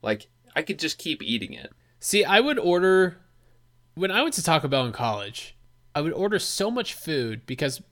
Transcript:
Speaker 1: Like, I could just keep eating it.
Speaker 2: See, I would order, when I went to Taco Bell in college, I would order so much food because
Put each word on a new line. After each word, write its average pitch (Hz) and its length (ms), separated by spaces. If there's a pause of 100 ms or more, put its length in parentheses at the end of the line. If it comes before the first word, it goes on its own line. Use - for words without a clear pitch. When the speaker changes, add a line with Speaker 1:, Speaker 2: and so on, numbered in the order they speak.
Speaker 1:
Like, 107 260 (280)
I 147 60
could - 180
just 156 180
keep - 240
eating 110 320
it. - 180 (300)
Speaker 2:
See, 202 220
I 196 160
would 277 180
order, 180 600 (760)
when 185 140
I 202 140
went 320 120
to 180 80
Taco 151 260
Bell 131 160
in 113 80
college, 104 640 (360)
I 147 80
would 160 120
order 202 260
so - 320
much 240 220
food 120 520
because 135 360 (100)